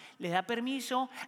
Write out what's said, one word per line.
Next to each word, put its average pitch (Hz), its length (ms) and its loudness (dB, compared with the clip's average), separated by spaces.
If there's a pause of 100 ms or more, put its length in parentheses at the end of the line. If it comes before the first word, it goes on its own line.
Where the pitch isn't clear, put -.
(200)
Le 180 100 -2
da 185 140 4
permiso 254 680 0 (180)